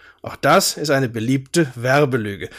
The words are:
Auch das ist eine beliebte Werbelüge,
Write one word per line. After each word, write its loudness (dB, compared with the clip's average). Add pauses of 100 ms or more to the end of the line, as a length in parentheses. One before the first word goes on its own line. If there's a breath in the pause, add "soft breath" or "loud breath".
(240 soft breath)
Auch -12
das 2
ist -6
eine 2
beliebte -2
Werbelüge, 0